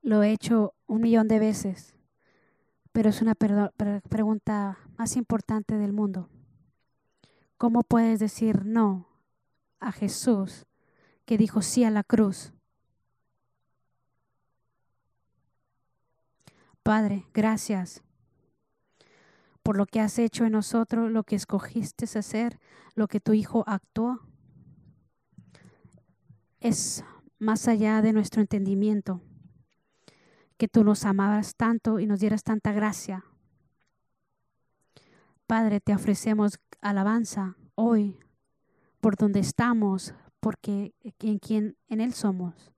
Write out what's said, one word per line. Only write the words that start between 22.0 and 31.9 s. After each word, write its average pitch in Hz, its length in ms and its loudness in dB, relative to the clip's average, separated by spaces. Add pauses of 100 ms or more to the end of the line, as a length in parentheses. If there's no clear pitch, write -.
hacer, 226 400 -6 (340)
lo 214 140 0
que 208 120 -2
tu - 140 2
Hijo 214 320 0
actuó. 226 540 -4 (2500)
Es - 440 -2 (360)
más 220 280 0
allá 220 360 4
de 220 100 2
nuestro 214 280 0
entendimiento, 196 800 0 (1400)
que 220 100 0
tú 226 160 4
nos 208 220 4
amabas 202 500 0
tanto 226 440 0